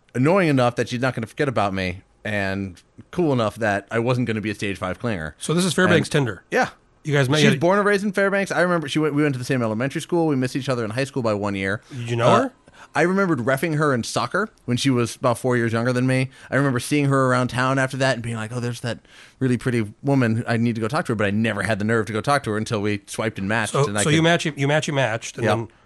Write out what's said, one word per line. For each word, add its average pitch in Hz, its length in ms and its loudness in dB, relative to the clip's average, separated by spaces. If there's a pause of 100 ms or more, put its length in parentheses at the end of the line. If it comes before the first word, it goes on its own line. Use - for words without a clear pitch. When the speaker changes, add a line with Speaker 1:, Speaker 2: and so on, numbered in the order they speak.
(140)
Speaker 1:
annoying 160 360 4
enough 123 260 2
that 120 140 -2
she's 123 120 -4
not 127 140 -2
gonna 113 120 -6
forget 151 220 -2
about 101 240 0
me 92 280 -4 (220)
and 98 580 -4 (300)
cool 165 220 0
enough 110 220 0
that 104 360 -2
I 113 80 0
wasn't 120 280 0
gonna 110 140 -2
be 107 100 -4
a 95 40 -4
stage 101 220 -4
five 92 220 -6
clinger. 87 380 -6
Speaker 2:
So - 160 -4
this 175 120 0
is 165 80 0
Fairbanks 175 340 2
Speaker 1:
And - 40 -12
Speaker 2:
Tinder. 123 400 -2
Speaker 1:
Yeah. 240 180 0 (340)
Speaker 2:
You 147 120 -4
guys 139 120 2
met 151 140 2
Speaker 1:
She's 143 100 8
Speaker 2:
yet? 139 80 2
Speaker 1:
born 180 200 4
and 202 80 2
raised 202 160 2
in 214 100 -2
Fairbanks. 196 380 0
I 151 100 0
remember 175 260 0
she 151 120 0
went, 147 160 0
we 147 80 2
went 147 100 2
to 127 60 -4
the 123 60 -8
same 127 180 0
elementary 123 380 -2
school. 165 260 0
We 147 80 2
missed 127 200 -2
each 139 140 -4
other 120 160 -2
in 104 60 -6
high 131 140 -2
school 131 180 -6
by 110 100 2
one 101 220 -2
year. 98 340 -2
Speaker 2:
Did 120 220 -10
you 120 40 -2
know 117 120 4
Speaker 1:
Uh, 240 160 6
Speaker 2:
her? 262 100 -4 (400)
Speaker 1:
I 147 100 2
remembered 180 360 2
reffing 135 380 0
her 151 160 2
in 113 100 -2
soccer 180 460 -4 (160)
when 123 120 -2
she 139 120 2
was 120 260 0
about 120 220 0
four 127 180 0
years 117 180 2
younger 120 200 0
than 123 120 0
me. 131 240 2 (220)
I 127 60 0
remember 135 220 2
seeing 143 260 0
her 135 220 2
around 127 200 2
town 131 320 0
after 131 180 -2
that 131 180 2
and 117 80 -10
being 117 120 -6
like, 110 160 -8
"Oh, 123 80 -6
there's 120 220 -6
that 113 180 -6 (400)
really 123 180 2
pretty 113 360 -2 (100)
woman. 120 440 2
I 117 100 0
need 117 180 2
to 110 60 -4
go 110 60 -2
talk 156 180 -2
to 127 80 -4
her," - 20 -2
but 104 100 0
I 98 60 2
never 107 320 0
had 104 160 0
the 104 60 -2
nerve 110 220 2
to 113 60 -8
go 107 80 -2
talk 143 220 0
to 110 80 -4
her 104 60 -2
until 107 240 -4
we 104 240 -2
swiped 110 340 -6
and 95 80 -4
matched. 107 260 0
Speaker 2:
So, - 140 2
Speaker 1:
And 202 100 -4
I 104 40 2
Speaker 2:
so 151 80 2
Speaker 1:
could 151 60 4
Speaker 2:
you 160 60 4
match, 165 240 2
you 139 220 -2
match, 147 200 2
you 156 60 -4
matched, 117 440 -2
and 120 80 -2
Speaker 1:
Yep. 107 120 2
Speaker 2:
then 113 100 -6 (180)